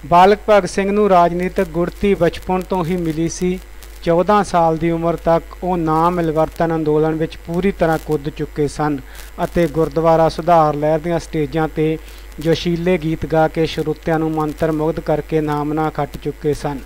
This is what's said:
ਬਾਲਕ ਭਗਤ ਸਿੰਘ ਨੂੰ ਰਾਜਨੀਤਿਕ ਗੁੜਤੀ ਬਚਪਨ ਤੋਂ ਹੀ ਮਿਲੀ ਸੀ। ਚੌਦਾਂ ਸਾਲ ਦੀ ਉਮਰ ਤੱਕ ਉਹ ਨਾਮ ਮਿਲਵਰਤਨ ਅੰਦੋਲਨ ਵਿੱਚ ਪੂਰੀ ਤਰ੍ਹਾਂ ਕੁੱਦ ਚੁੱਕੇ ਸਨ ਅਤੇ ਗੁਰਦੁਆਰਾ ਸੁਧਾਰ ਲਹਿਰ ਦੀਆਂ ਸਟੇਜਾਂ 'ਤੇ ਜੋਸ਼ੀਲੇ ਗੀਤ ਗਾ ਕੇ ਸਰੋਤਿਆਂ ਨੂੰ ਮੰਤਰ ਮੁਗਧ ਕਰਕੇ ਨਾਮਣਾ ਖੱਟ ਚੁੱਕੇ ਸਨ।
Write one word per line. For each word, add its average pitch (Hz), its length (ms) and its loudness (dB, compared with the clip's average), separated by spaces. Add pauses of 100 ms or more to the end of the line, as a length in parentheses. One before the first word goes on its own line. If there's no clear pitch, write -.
ਬਾਲਕ 180 320 8 (120)
ਭਗਤ 196 180 6
ਸਿੰਘ 196 240 -2
ਨੂੰ 208 160 2
ਰਾਜਨੀਤਿਕ 180 600 2
ਗੁੜਤੀ 175 460 0
ਬਚਪਨ 175 460 0
ਤੋਂ 180 240 -2
ਹੀ 180 120 -2
ਮਿਲੀ 165 320 -2
ਸੀ। 180 320 -2 (420)
ਚੌਦਾਂ 180 420 4
ਸਾਲ 165 320 2
ਦੀ 165 140 0
ਉਮਰ 165 260 0
ਤੱਕ 165 480 0
ਉਹ 180 120 0
ਨਾਮ 160 380 2
ਮਿਲਵਰਤਨ 165 600 0
ਅੰਦੋਲਨ 156 400 2
ਵਿੱਚ 160 220 -4
ਪੂਰੀ 180 360 -2
ਤਰ੍ਹਾਂ 160 340 2
ਕੁੱਦ 151 220 -4
ਚੁੱਕੇ 151 400 -4
ਸਨ 151 300 -2 (460)
ਅਤੇ 170 220 0
ਗੁਰਦੁਆਰਾ 160 640 2
ਸੁਧਾਰ 156 460 2
ਲਹਿਰ 151 240 0
ਦੀਆਂ 165 200 -2
ਸਟੇਜਾਂ 156 500 -2
'ਤੇ 156 300 -2 (400)
ਜੋਸ਼ੀਲੇ 170 600 0
ਗੀਤ 160 280 -4
ਗਾ 156 220 2
ਕੇ 160 180 0
ਸਰੋਤਿਆਂ 156 520 -2
ਨੂੰ 160 140 -2
ਮੰਤਰ 156 400 -2
ਮੁਗਧ 156 280 -2
ਕਰਕੇ 156 400 -2
ਨਾਮਣਾ 151 500 -2
ਖੱਟ 143 260 -6
ਚੁੱਕੇ 147 380 -4
ਸਨ। 143 320 -6